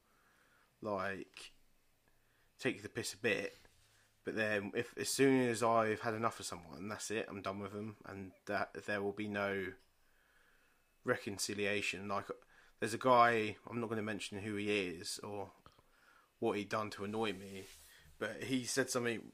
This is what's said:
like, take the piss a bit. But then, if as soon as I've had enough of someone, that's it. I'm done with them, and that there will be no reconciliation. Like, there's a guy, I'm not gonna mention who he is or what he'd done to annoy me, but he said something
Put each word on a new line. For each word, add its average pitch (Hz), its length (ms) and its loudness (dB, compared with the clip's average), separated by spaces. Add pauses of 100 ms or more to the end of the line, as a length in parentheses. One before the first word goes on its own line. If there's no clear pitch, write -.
(800)
like, 98 720 -4 (1080)
take 104 240 -2
the 104 60 -8
piss - 240 -6
a - 40 -16
bit. - 400 0 (680)
But - 100 -4
then, 107 400 0
if - 220 -4
as 104 120 -2
soon 131 380 6
as 113 160 2
I've 113 380 6
had 117 120 0
enough 113 260 0
of 98 60 -8
someone, 82 440 -10
that's 104 220 -6
it. 107 180 0
I'm 98 120 -8
done 98 180 -4
with 101 120 -6
them, 107 240 -6 (100)
and 98 280 -10 (120)
that 101 260 0 (140)
there 104 160 0
will 101 120 0
be 107 140 -4
no 101 400 0 (1400)
reconciliation. 101 1000 -2
Like, 98 180 -2 (540)
there's 113 140 -2
a 113 60 -2
guy, 117 560 6 (140)
I'm 117 100 -4
not 113 100 -2
gonna 110 140 -2
mention 104 360 -6
who 107 160 -4
he 104 140 0
is 92 540 0
or 101 260 -8 (920)
what 110 180 2
he'd 101 120 -2
done 107 220 0
to 101 140 -8
annoy 107 280 0
me, 95 300 -10 (560)
but 107 240 -4
he 123 220 0
said 127 260 2
something 120 300 0 (120)